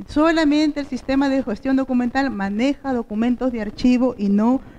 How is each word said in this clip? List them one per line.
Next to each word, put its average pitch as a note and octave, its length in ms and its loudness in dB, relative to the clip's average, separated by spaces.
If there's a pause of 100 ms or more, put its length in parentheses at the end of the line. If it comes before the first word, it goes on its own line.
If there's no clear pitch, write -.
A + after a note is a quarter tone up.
Solamente D4+ 760 2
el C#4 60 -8
sistema C4+ 420 -2
de C4+ 140 0
gestión C4 340 -2
documental C4 540 0
maneja A3 640 -2
documentos A#3 600 -2
de A#3 80 -6
archivo B3 560 0
y G3+ 120 -2
no A3 320 2 (180)